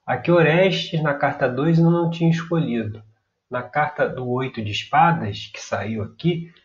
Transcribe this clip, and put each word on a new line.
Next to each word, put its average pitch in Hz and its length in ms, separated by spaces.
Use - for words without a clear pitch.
Aqui 127 260
Orestes, 170 720
na 143 100
carta 139 340
dois, 147 300
não 170 320
tinha 165 200
escolhido. 117 760
Na 123 100
carta 147 460
do 127 220
oito 123 340
de 104 80
espadas, 117 840
que - 80
saiu 104 420
aqui, - 480